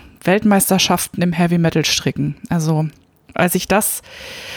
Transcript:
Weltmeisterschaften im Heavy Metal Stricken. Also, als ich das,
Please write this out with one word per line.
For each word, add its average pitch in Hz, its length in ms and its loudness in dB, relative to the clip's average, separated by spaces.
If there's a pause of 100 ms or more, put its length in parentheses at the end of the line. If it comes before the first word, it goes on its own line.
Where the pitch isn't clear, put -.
(240)
Weltmeisterschaften 190 960 2
im 175 100 2
Heavy 170 240 2
Metal 160 300 2
Stricken. 147 500 -2 (140)
Also, 160 360 0 (460)
als 180 220 0
ich 185 120 -2
das, - 360 0 (540)